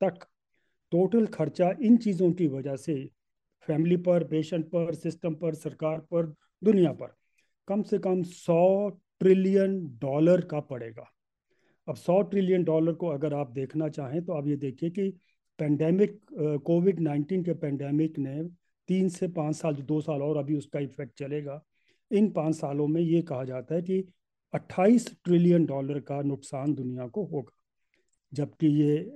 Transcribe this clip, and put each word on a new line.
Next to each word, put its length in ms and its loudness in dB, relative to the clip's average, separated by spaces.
तक 160 0
टोटल 340 2
खर्चा 560 -2
इन 160 6
चीज़ों 340 2
की 160 2
वजह 280 -4
से 340 -6
फैमिली 360 2
पर, 260 2
पेशेंट 420 -2
पर, 280 -2
सिस्टम 420 -6
पर, 180 -4
सरकार 460 -6
पर, 260 -4
दुनिया 280 4
पर 240 -12
कम 160 -2
से 160 -2
कम 240 0
सौ 640 2
ट्रिलियन 1000 2
डॉलर 540 2
का 180 -6
पड़ेगा। 520 -12
अब 60 -6
सौ 260 2
ट्रिलियन 420 2
डॉलर 300 2
को 140 -6
अगर 260 -2
आप 180 -4
देखना 380 -4
चाहें 360 -6
तो 80 -6
आप 140 -4
ये 80 0
देखिए 340 -6
कि 200 -2
पैंडेमिक, 540 2
अ, 460 -4
कोविड 420 2
नाइनटीन 440 -2
के 100 -2
पैंडेमिक 640 -2
ने 240 -6
तीन 220 0
से 180 -4
पाँच 280 -4
साल, 200 -4
दो 260 -4
साल 200 -4
और 160 -2
अभी 180 -2
उसका 240 -6
इफेक्ट 400 -10
चलेगा, 440 -8
इन 180 4
पाँच 260 -2
सालों 320 -4
में 140 0
ये 200 2
कहा 220 -6
जाता 320 -8
है 60 -2
कि 220 -2
अट्ठाईस 720 2
ट्रिलियन 420 6
डॉलर 340 -4
का 220 -6
नुकसान 520 -4
दुनिया 340 -6
को 180 -6
होगा, 320 -8
जबकि 340 0
ये 480 2